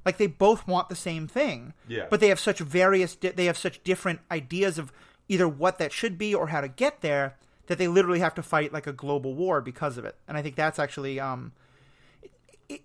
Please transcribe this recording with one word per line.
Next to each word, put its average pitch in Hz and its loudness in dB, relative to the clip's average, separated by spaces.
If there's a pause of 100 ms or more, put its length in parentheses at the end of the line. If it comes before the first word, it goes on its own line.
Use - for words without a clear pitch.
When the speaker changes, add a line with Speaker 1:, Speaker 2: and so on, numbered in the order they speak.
Speaker 1:
Like, 185 2
they 208 4
both 202 4
want 180 0
the 180 -8
same 165 -6
thing. 151 -4 (140)
Speaker 2:
Yeah. 113 -6
Speaker 1:
But 208 4
they 208 8
have 190 4
such - 0
various, 180 4
di-, 185 -4
they 180 0
have 170 0
such - -6
different 180 -2 (100)
ideas 170 -2
of 151 -8 (380)
either 180 4
what 160 0
that 156 -2
should 202 -4
be 214 -2
or 160 2
how 151 -2
to 139 -4
get 277 -2
there 143 0 (320)
that 175 -2
they 180 2
literally 175 4
have 175 2
to 165 -8
fight, 151 0
like, 151 -8
a 143 -8
global 135 -4
war 170 0
because 127 -6
of 113 -10
it. 104 -10 (120)
And 147 -6
I 151 -4
think 143 -8
that's 156 0
actually, 139 -4
um, 131 -8 (1200)
i-, 285 -14